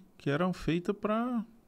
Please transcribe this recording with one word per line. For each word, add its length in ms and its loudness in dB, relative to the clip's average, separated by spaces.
que 120 -4
eram 240 2
feita 400 0
pra 500 0